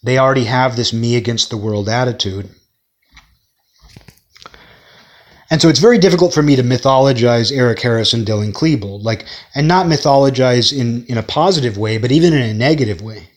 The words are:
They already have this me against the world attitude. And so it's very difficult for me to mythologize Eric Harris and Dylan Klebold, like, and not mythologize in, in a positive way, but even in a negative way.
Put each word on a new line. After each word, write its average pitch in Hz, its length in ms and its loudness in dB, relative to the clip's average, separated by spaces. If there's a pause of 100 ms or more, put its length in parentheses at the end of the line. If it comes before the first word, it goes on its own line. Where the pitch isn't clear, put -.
They 127 140 0
already 131 280 2
have 127 320 -2
this 117 180 -4
me 117 220 0
against 117 340 -2
the 113 80 -8
world 104 320 -4
attitude. 107 580 -4 (3000)
And 160 100 0
so 165 80 4
it's 156 100 4
very 226 200 6
difficult 180 340 2
for 151 100 0
me 147 140 4
to 127 60 0
mythologize 123 960 2
Eric 123 240 0
Harris 113 320 0
and 113 140 -2
Dylan 107 260 -4
Klebold, 107 520 -4
like, 113 220 -6 (280)
and 160 140 0
not 180 180 2
mythologize 139 880 2
in, 120 300 -4
in 120 120 -4
a 110 40 -4
positive 147 540 -2
way, 107 220 -2
but 117 120 -2
even 165 220 4
in 143 100 0
a 110 120 -4
negative 113 480 -2
way. 107 340 -16